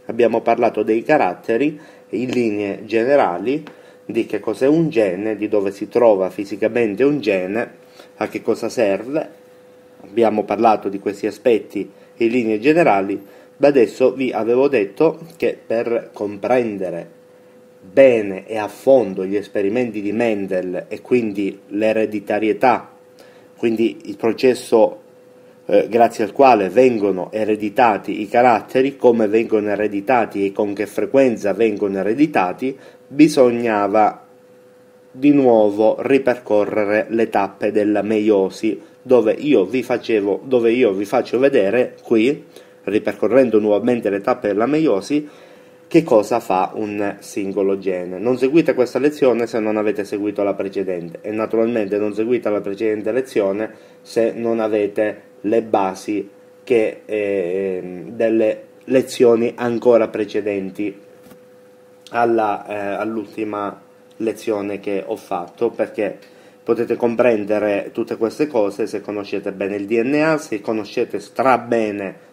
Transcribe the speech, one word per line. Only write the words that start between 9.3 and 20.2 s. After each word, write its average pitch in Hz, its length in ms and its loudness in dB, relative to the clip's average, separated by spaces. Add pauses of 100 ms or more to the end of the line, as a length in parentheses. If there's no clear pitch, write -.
Abbiamo 107 420 0
parlato 104 460 2
di 98 100 -8
questi 101 280 -6
aspetti 104 640 -2 (280)
in 117 120 2
linee 110 300 0
generali, 107 800 0 (240)
ma - 60 4
adesso 127 460 2
vi 131 180 -4
avevo 123 380 0
detto 135 500 0 (160)
che - 320 -4
per 117 460 -4
comprendere 101 960 -4 (720)
bene 101 640 4
e 110 100 -6
a 104 120 -4
fondo 98 560 2
gli 98 100 -4
esperimenti 104 640 -2
di 101 120 -4
Mendel 95 760 -2